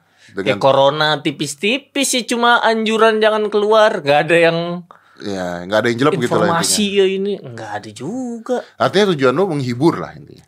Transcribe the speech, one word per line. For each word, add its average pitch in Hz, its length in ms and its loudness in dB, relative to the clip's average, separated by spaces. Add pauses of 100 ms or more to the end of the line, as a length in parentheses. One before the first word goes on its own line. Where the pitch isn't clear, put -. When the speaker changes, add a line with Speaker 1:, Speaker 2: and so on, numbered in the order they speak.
(260)
Speaker 1:
Dengan 95 220 -6
Speaker 2:
Ya, - 80 0
corona 139 520 2 (100)
tipis-tipis 202 920 -4
sih, 254 140 -2
cuma 240 340 2
anjuran 220 600 2
jangan 214 280 2
keluar, 214 520 2
nggak 147 240 2
ada 165 140 2
yang 165 200 4 (560)
Speaker 1:
Ya, 90 480 -8
nggak 98 160 0
ada 110 100 2
yang 117 120 -2
jelek 147 180 4
gitu 123 160 -2
lah, 110 160 2
Speaker 2:
informasi 165 320 -2
Speaker 1:
intinya. 202 160 0
Speaker 2:
ya 196 80 4
ini, 196 320 -2
nggak 117 320 -14
ada 107 240 -12
juga. 233 600 -8 (180)
Speaker 1:
Artinya 180 400 0
tujuan 135 160 2
lu 170 160 0
menghibur 143 480 0
lah, 85 160 -10
intinya. - 380 -20